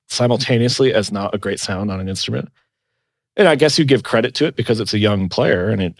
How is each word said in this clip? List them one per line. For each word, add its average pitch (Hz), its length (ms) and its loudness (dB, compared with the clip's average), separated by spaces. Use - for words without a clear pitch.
simultaneously 120 840 0
as 104 180 -2
not 101 240 -6
a 104 40 -4
great 101 200 -6
sound 101 320 -6
on 95 100 -6
an 95 100 -6
instrument. 113 400 -6
And 196 100 6
I 156 60 6
guess 147 240 4
you 156 80 2
give 127 160 4
credit - 320 0
to - 120 0
it - 100 -6
because 110 220 0
it's 101 140 -6
a 107 60 -2
young 101 320 0
player 95 400 0
and 98 120 -2
a, 85 160 -4